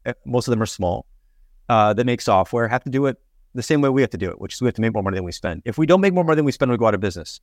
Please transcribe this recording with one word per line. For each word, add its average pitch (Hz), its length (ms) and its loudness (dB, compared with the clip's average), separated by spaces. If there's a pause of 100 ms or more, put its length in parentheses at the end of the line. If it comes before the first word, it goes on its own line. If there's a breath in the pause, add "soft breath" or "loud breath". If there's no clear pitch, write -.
eh, 123 80 -4 (120)
most 131 220 -2
of 123 40 0
them 110 100 2
are 110 40 0
small, 98 400 -4 (640)
uh, 107 260 4
that 120 120 0
make 120 160 -2
software, 110 480 2
have 127 160 -2
to 143 40 -10
do 135 180 0
it 131 100 -2 (360)
the 123 100 -6
same 151 180 2
way 139 80 4
we 135 120 2
have 123 80 2
to - 80 -8
do 92 120 -4
it, - 100 -10
which - 160 -12
is - 60 -14
we 123 60 2
have 117 80 0
to 110 60 -4
make 113 120 0
more 107 100 -2
money 95 120 -2
than 92 80 -4
we 87 80 -8
spend. 85 340 -6
If 110 120 -6
we 156 80 2
don't 180 160 6
make 196 120 2
more 180 100 2
money 160 120 2
than 151 100 2
we 135 60 2
spend, 127 200 -2
we 120 60 2
go 113 100 2
out 104 60 4
of 98 60 -2
business. 90 440 -8